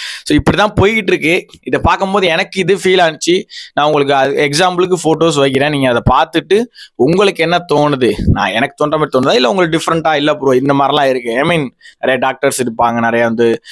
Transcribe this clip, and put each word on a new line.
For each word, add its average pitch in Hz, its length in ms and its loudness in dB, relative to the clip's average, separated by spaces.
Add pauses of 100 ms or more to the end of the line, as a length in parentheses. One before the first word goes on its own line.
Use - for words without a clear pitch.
(260)
So - 120 -2
இப்படிதான் 175 420 0
போய்கிட்டு 214 320 0
இருக்கு. 160 220 0 (340)
இதை 135 180 -2
பார்க்கும்போது 190 480 0
எனக்கு 185 300 -4
இது 175 180 2
ஃபீல் 185 220 2
ஆனிச்சு. 165 320 0 (380)
நான் 147 140 0
உங்களுக்கு 143 300 2
அது 139 160 0 (120)
எக்ஸாம்பிளுக்கு 180 580 0
போட்டோஸ் 160 400 0
வைக்கிறேன், 139 300 0
நீங்க 135 180 0
அதை 117 180 0
பார்த்துட்டு 156 480 0 (480)
உங்களுக்கு 185 400 0
என்ன 175 120 0 (140)
தோணுது, 143 380 2 (260)
நான் 101 220 -2
எனக்கு 120 220 -4
தோன்ற 151 200 0
மாதிரி 151 160 -2
தோணுதா, 135 220 2
இல்ல 247 140 2
உங்களுக்கு 175 260 0
டிஃப்ரெண்டா, 160 420 -2
இல்ல 147 220 0
ப்ரோ 135 200 2
இந்த 139 180 0
மாதிரிலாம் 139 320 2
இருக்கு. 120 200 -4 (120)
I - 80 0
mean, 160 120 0 (380)
நிறைய 127 240 0
டாக்டர்ஸ் 135 400 -2
இருப்பாங்க, 117 420 -2
நிறைய 117 220 2
வந்து, 117 180 2 (240)